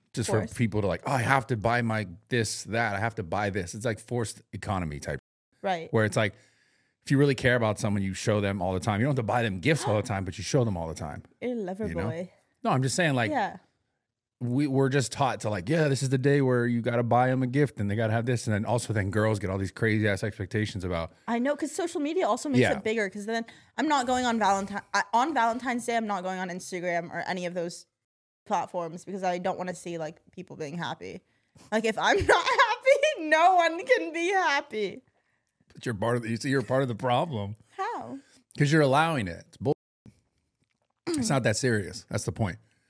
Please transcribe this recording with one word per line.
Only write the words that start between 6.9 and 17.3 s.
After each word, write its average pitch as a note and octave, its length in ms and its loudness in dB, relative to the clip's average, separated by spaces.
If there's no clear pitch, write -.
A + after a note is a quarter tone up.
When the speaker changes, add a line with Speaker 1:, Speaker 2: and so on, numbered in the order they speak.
Speaker 1:
if - 60 -2
you C#3 60 6
really C#3 180 6
care B2 200 2
about A2 240 0
someone, G2+ 220 0
you F#2+ 120 -2
show G#2 280 0
them G2 200 0
all F#2 120 0
the F#2 60 0
time. G#2 200 0
You B2 60 2
don't D3 60 2
have B2+ 120 -2
to - 0 -
buy A#2 200 0
them F#2+ 160 -2
gifts D3 280 0
all G#2+ 80 2
the G#2 120 2
time, F#2+ 180 -2
but F2+ 120 -8
you F#2+ 60 -8
show C3 220 2
them G2+ 120 -2
all E2 100 -6
the - 80 -8
time. - 360 -10
Speaker 2:
<gasps> - 100 -20
You're B3 120 -4
a - 20 -6
lover G3 320 -6
Speaker 1:
You D#3+ 80 -8
know? E3 140 -2
Speaker 2:
boy. F3+ 220 -8
Speaker 1:
No, A3+ 80 0
I'm C3 120 2
just C3+ 120 -2
saying, E3 180 4
like, A#2 180 2
Speaker 2:
Yeah. A3 260 -2
Speaker 1:
we, B2+ 260 0
we're C3+ 220 4
just C3+ 220 2
taught A#2+ 300 0
to, A2+ 80 -2
like, G2 200 -2
"Yeah, D#3 200 4
this C3+ 120 0
is C3+ 80 0
the C3+ 80 2
day C#3+ 240 4
where B2 240 2
you A#2+ 160 0
gotta A#2+ 220 0
buy A#2+ 260 4
'em C3 140 2